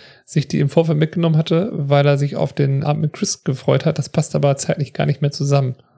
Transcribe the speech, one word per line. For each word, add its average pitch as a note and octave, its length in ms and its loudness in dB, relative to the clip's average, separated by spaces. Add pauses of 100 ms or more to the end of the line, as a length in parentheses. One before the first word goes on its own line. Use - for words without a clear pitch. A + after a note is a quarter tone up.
(260)
sich C#3 220 -2
die D3+ 120 -2
im C#3+ 100 2
Vorfeld D#3+ 280 2
mitgenommen D#3+ 400 0
hatte, E3+ 360 0
weil C#3+ 320 2
er C#3+ 120 4
sich C#3 180 -2
auf D3 180 -2
den C#3 300 0
Abend D3+ 200 0
mit D3+ 100 -2
Chris - 300 -6
gefreut C3+ 420 0
hat. D#3+ 140 0
Das - 100 -4
passt - 260 -2
aber C#3+ 220 2
zeitlich E3 360 -4
gar C#3+ 120 -2
nicht C#3+ 160 -2
mehr C#3+ 100 0
zusammen. C#3 440 0 (220)